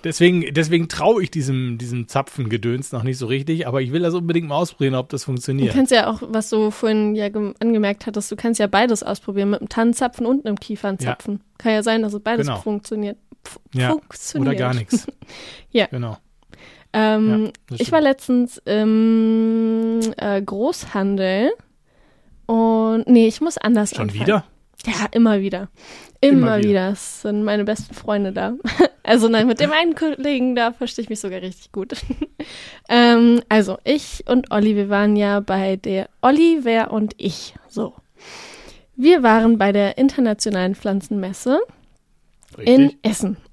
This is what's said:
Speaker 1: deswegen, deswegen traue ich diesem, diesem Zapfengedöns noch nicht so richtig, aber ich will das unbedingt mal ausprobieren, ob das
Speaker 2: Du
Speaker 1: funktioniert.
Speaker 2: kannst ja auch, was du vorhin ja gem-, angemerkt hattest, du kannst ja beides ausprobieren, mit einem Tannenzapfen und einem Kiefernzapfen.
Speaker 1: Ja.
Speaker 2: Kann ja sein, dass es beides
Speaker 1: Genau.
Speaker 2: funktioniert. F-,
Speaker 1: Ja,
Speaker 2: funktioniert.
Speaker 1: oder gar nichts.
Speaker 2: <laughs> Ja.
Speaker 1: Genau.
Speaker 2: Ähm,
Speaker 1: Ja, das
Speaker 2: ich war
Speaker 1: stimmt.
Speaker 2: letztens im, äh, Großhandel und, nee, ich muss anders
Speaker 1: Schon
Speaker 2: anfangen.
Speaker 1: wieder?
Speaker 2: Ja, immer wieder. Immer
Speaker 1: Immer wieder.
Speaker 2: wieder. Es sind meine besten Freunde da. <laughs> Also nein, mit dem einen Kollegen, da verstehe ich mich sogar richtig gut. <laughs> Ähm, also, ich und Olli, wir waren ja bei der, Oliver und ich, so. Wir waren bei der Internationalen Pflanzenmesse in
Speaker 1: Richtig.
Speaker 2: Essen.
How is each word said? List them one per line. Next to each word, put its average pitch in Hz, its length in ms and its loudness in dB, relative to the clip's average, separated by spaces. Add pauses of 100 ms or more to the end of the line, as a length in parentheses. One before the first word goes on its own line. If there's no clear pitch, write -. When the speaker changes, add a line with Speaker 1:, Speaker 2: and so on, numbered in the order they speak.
Speaker 1:
deswegen, 170 480 2
deswegen 165 340 0
traue 208 340 2
ich 180 80 -4
diesem, 131 480 -4
diesem 120 300 -8
Zapfengedöns 117 840 -4
noch 117 100 -6
nicht 131 160 -4
so 123 80 -6
richtig, 139 400 -4
aber 131 140 -2
ich 127 100 -6
will 165 100 -2
das 170 140 0
unbedingt 170 320 -2
mal 143 80 -4
ausprobieren, 143 400 -2
ob 127 140 -4
das 139 120 -8
Speaker 2:
Du - 40 -12
Speaker 1:
funktioniert. 131 480 -2
Speaker 2:
kannst 262 180 2
ja 220 180 2
auch, 226 160 -6
was 220 240 -6
du 214 220 0
vorhin 214 440 0
ja 208 140 -4
gem-, 208 300 -6
angemerkt 214 480 0
hattest, 208 240 -8
du 214 60 -10
kannst 233 240 -2
ja 208 60 2
beides 214 360 0
ausprobieren, 196 480 -4
mit 202 80 -2
einem 214 100 -12
Tannenzapfen 240 560 -2
und 269 220 -2
einem 208 80 -2
Kiefernzapfen. 196 800 -6
Speaker 1:
Ja. 202 40 -10 (200)
Speaker 2:
Kann 220 140 0
ja 214 100 0
sein, 226 180 0
dass 208 120 -4
es 208 80 -8
beides 220 260 -2
Speaker 1:
Genau. 110 140 -4
Speaker 2:
funktioniert. 208 560 -6 (280)
F-, - 140 -20 (140)
Speaker 1:
Ja, 127 180 0
Speaker 2:
funktioniert. - 560 -6
Speaker 1:
oder 190 100 -2
gar 127 160 -2
nichts. 120 320 -4 (340)
Speaker 2:
<laughs> - 320 -20
Ja. 220 160 0
Speaker 1:
Genau. 120 300 -8 (760)
Speaker 2:
Ähm, 220 340 2 (180)
Speaker 1:
Ja, - 60 -8 (160)
das 220 140 -10
Speaker 2:
ich 240 100 -4
war 320 80 4
Speaker 1:
stimmt. 302 40 2 (100)
Speaker 2:
letztens 247 520 -2
im, 226 1300 2 (180)
äh, 202 240 -2
Großhandel 196 1120 -2 (920)
und, 226 640 0
nee, 233 200 8
ich - 140 -2
muss 330 160 -4
anders 214 340 0
Speaker 1:
Schon - 120 -6
Speaker 2:
anfangen. 101 180 -4
Speaker 1:
wieder? 196 240 2 (400)
Speaker 2:
Ja, 214 260 -4
immer 220 300 4
wieder. 196 280 -6 (520)
Immer 277 160 6
Speaker 1:
Immer 233 220 2
wieder. 208 100 2
Speaker 2:
wieder. 190 220 2
Es - 320 -10
sind 208 200 -2
meine 208 220 0
besten - 280 -6
Freunde 202 380 -4
da. 190 280 -4
<laughs> - 40 -18 (440)
Also 226 220 6
nein, 226 160 4
mit 240 140 2
dem 294 120 2
einen 320 220 2
Kollegen, 277 640 -2
da 240 160 0
verstehe 240 320 -8
ich 208 60 -12
mich 214 100 -8
sogar 185 220 -8
richtig 185 300 -14
gut. 190 280 -8
<laughs> - 40 -12 (840)
Ähm, 240 600 6
also, 196 340 2
ich - 440 -4
und 247 240 0
Olli, 214 240 2
wir 202 140 -2
waren 208 260 2
ja 202 260 2
bei 190 340 -2
der, 190 340 -4 (140)
Oliver 269 680 2
und 214 260 -2
ich, - 360 -8 (140)
so. - 260 -8 (1040)
Wir 294 280 6
waren 226 360 6
bei 202 120 2
der 202 280 0
Internationalen 208 760 0
Pflanzenmesse 202 840 -2 (1000)
in 262 260 8
Speaker 1:
Richtig. 285 180 0
Speaker 2:
Essen. 208 340 -2 (160)